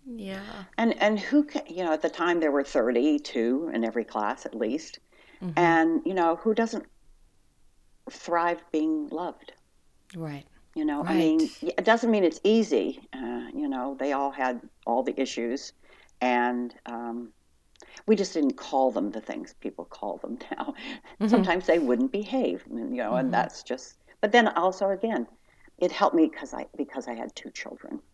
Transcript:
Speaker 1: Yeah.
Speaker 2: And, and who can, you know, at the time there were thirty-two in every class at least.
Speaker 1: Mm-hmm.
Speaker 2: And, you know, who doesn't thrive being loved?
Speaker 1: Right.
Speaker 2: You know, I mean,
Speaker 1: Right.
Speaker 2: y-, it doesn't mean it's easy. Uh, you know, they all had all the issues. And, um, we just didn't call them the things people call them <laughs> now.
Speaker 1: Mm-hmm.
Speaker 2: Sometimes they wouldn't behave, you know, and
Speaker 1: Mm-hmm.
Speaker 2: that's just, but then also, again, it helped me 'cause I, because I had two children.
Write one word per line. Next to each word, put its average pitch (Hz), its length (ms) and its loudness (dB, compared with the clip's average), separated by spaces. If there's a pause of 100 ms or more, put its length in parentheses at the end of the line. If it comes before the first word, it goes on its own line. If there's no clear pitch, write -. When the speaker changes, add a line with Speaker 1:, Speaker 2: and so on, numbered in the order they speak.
Speaker 1:
Yeah. 202 580 -12 (140)
Speaker 2:
And, 226 220 2
and 214 180 4
who 294 260 4
can, - 220 -6
you 175 180 -4
know, 160 80 2
at 156 100 0
the 170 80 2
time 170 300 2
there 156 100 4
were 139 140 2
thirty-two 131 1080 2
in 117 120 0
every 110 200 -2
class 107 420 -4
at - 80 -10
least. 113 440 -4 (440)
Speaker 1:
Mm-hmm. 180 140 -6
Speaker 2:
And, 165 480 4
you 190 100 -2
know, 170 220 2
who 220 180 0
doesn't 226 300 -2 (1300)
thrive 170 520 0 (100)
being 156 360 0
loved? 160 440 -8 (640)
Speaker 1:
Right. 147 280 -10 (300)
Speaker 2:
You 156 100 -4
know, 147 220 0
I 165 80 0
mean, 160 260 4
Speaker 1:
Right. 156 100 2 (100)
Speaker 2:
y-, 165 180 -4
it 190 60 -2
doesn't 233 260 4
mean 208 140 4
it's 160 200 2
easy. 185 560 2 (120)
Uh, 123 420 -8
you - 140 -4
know, 135 300 -4
they 139 140 -2
all 139 180 0
had 127 300 -2 (260)
all 117 160 2
the - 180 -4
issues. 123 520 -4 (480)
And, 123 540 0 (120)
um, 117 460 -10 (720)
we 214 100 6
just 196 180 -2
didn't 147 220 0
call 135 340 2
them 104 200 -2
the 110 100 -8
things - 400 -10
people - 240 -10
call - 340 -10
them 240 280 -10
<laughs> - 120 -10
now. - 160 -8 (460)
Speaker 1:
Mm-hmm. 214 80 0
Speaker 2:
Sometimes 185 380 4
they 170 120 6
wouldn't 127 340 2
behave, 208 580 -2
you 117 140 -8
know, 120 320 -4
and 131 120 0
Speaker 1:
Mm-hmm. 120 40 -2
Speaker 2:
that's - 300 -2
just, - 340 -10 (240)
but 208 120 0
then 233 160 6
also, 190 420 0
again, 220 360 -2 (520)
it 175 140 0
helped - 240 2
me 160 120 6
'cause - 260 -10
I, 123 120 -10 (100)
because - 320 -8
I 120 60 -6
had - 200 -10
two - 160 -12
children. - 500 -12 (140)